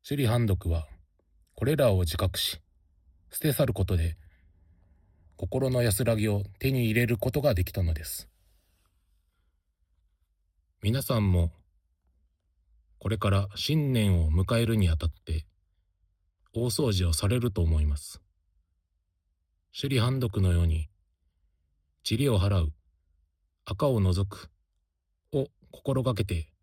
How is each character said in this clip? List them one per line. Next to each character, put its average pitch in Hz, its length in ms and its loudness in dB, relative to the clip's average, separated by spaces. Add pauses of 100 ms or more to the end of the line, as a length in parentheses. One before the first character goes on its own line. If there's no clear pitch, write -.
首 143 180 -2
里 110 60 2
判 120 160 2
読 92 220 -2
は、 80 180 -2 (680)
こ 110 100 -4
れ 147 100 2
ら 135 160 4
を 95 100 2
自 85 160 -2
覚 - 200 -2
し、 - 240 -6 (720)
捨 - 80 -12
て 151 120 0
去 139 140 2
る 117 80 -2
こ 101 100 -2
と 92 140 0
で、 82 180 -2 (1200)
心 131 340 -4
の 123 100 2
安 120 220 2
ら 113 120 2
ぎ 107 120 0
を 101 160 0 (160)
手 135 120 0
に 127 140 0
入 110 80 0
れ 117 140 2
る 117 100 0
こ - 140 -4
と 147 100 -2
が 127 140 2
で 87 80 0
き - 80 -6
た 98 100 -4
の 82 140 0
で - 80 -8
す。 - 240 -12 (2500)
皆 117 180 -2
さ - 160 -2
ん 101 140 2
も、 87 200 2 (1500)
こ 101 100 -6
れ 110 80 -2
か 104 140 0
ら 98 240 2
新 147 360 0
年 101 300 4
を 78 100 2
迎 92 260 2
え 117 80 2
る 113 100 0
に 98 140 4
あ 80 80 2
た - 100 -2
っ - 20 0
て、 - 380 -6 (1040)
大 117 120 -4
掃 123 260 0
除 90 180 2
を 82 40 2
さ 98 140 -2
れ 123 120 2
る 120 100 0
と 101 140 -2
思 80 180 2
い 76 60 2
ま 71 100 0
す。 - 240 -16 (1600)
首 135 160 -4
里 113 100 2
判 131 160 0
読 101 220 -2
の 92 80 2
よ 85 120 4
う 82 40 2
に、 78 220 -2 (1160)
塵 131 220 0
を 107 100 2
払 98 200 2
う、 78 140 -2 (920)
垢 139 240 -2
を 120 100 2
除 95 300 2
く - 220 -18 (800)
を 135 160 -2 (240)
心 131 320 -4
が 123 100 0
け 95 100 -2
て 87 280 -6 (100)